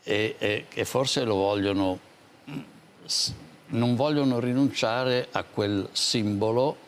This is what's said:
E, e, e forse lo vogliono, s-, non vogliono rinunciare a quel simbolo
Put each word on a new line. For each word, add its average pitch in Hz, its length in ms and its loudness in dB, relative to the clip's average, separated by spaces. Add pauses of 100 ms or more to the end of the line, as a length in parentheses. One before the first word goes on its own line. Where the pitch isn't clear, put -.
E, 107 340 -2
e, 104 340 -2
e 113 140 -2
forse 131 380 0
lo 110 120 0
vogliono, 98 640 0 (1080)
s-, - 280 -2 (340)
non 120 280 2
vogliono 139 440 2
rinunciare 123 920 0
a 95 120 -2
quel 101 480 -2
simbolo 113 880 0 (100)